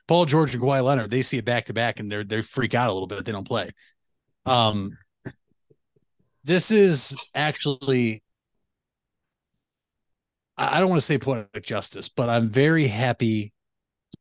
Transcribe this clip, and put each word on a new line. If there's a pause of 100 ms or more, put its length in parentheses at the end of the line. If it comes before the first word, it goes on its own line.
Paul
George
and
Kawhi
Leonard,
they
see
it
back-to-back
and
they're,
they
freak
out
a
little
bit.
They
don't
play. (760)
Um, (1500)
this
is (180)
actually, (2250)
I,
I
don't
wanna
say
poetic
justice,
but
I'm
very
happy (680)